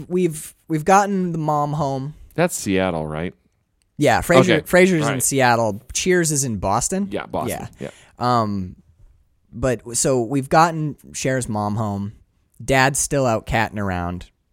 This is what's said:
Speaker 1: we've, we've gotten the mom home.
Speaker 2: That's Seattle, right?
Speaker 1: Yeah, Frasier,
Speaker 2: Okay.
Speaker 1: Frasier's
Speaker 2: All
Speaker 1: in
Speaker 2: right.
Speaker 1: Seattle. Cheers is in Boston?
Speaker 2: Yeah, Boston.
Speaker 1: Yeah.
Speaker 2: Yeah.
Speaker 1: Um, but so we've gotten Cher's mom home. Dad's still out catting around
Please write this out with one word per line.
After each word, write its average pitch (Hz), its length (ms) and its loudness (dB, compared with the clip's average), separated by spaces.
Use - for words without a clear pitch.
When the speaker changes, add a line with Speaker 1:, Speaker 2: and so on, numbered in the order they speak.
Speaker 1:
we've, 170 440 -2
we've 156 160 -4
gotten 196 480 4
the 165 60 -4
mom 151 340 -2
home. 143 420 -4
Speaker 2:
That's 175 240 0
Seattle, 92 500 0
right? 78 260 -6
Speaker 1:
Yeah, 123 240 4
Frasier, 123 360 4
Speaker 2:
Okay. - 60 0
Speaker 1:
Frasier's 180 400 4
Speaker 2:
All 127 60 0
Speaker 1:
in - 40 -2
Speaker 2:
right. 127 100 -4
Speaker 1:
Seattle. 117 580 2
Cheers 175 400 2
is 139 100 0
in 113 140 -2
Boston? 117 520 -2
Speaker 2:
Yeah, 92 160 -6
Boston. 82 440 -6
Speaker 1:
Yeah. 67 100 -10
Speaker 2:
Yeah. 120 220 2
Speaker 1:
Um, 101 340 -4
but 120 420 -4
so 131 280 2
we've 131 260 -2
gotten 160 480 2
Cher's 131 340 -2
mom 104 300 -2
home. 101 340 -4
Dad's 135 380 2
still 139 260 -2
out 110 200 0
catting 110 340 -2
around 90 500 -6